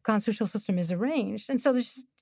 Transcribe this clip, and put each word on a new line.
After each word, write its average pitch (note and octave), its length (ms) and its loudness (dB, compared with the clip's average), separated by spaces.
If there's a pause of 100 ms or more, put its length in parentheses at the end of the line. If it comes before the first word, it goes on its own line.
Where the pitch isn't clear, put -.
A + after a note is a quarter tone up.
constitutional G#3+ 420 2
system G3 320 0
is F3 140 0
arranged. G#3 580 -2
And C4 100 0
so C#4 120 4
there's B3 200 0
just, - 140 -14 (160)